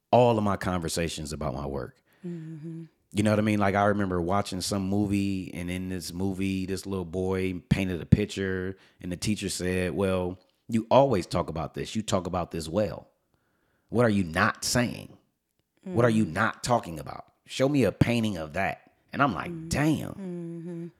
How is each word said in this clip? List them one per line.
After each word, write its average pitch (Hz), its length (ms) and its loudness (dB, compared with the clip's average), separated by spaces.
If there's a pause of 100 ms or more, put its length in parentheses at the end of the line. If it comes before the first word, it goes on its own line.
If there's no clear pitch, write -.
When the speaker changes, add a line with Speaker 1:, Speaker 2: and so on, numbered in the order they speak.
(120)
Speaker 1:
all 120 260 8
of 107 60 2
my 98 140 2
conversations 82 720 -2
about 76 220 -4
my 69 140 -6
work. 67 280 -6 (300)
Speaker 2:
Mm-hmm. 160 600 -10 (280)
Speaker 1:
You 104 100 0
know 107 60 4
what 107 100 4
I 104 40 2
mean? 107 160 2
Like, 98 160 2
I 101 100 4
remember 101 340 2
watching 95 420 0
some 95 280 -2
movie, 98 640 0
and 87 160 -8
in 92 200 -6
this 85 220 -6
movie, 95 540 -2
this 92 220 -6
little 95 180 -4
boy 92 640 -2
painted 92 320 0
a - 40 -10
picture, 95 720 0 (220)
and 90 120 -8
the 87 60 -4
teacher 101 320 -2
said, 90 440 0
"Well, 92 440 0 (300)
you 113 240 0
always 120 360 6
talk 85 220 -2
about 78 260 -6
this. 71 200 -8
You 110 60 0
talk 92 260 -2
about 87 240 -4
this 80 160 -6
well. 85 400 -2 (840)
What 120 160 4
are 113 40 6
you 101 160 4
not 90 400 2
saying? 113 500 -2 (680)
What 175 220 4
are 120 40 6
you 110 160 4
Speaker 2:
Mm. 78 80 -6
Speaker 1:
not 104 300 0
talking 98 360 0
about? - 260 -12 (200)
Show - 240 2
me 143 140 4
a 92 80 4
painting 110 460 -2
of 78 160 -8
that." 90 380 -4 (220)
And 113 100 -2
I'm 131 100 0
like, 76 180 -6
Speaker 2:
Mm. 165 180 -10
Speaker 1:
"Damn." 135 440 0
Speaker 2:
Mm-hmm. 170 720 -10 (120)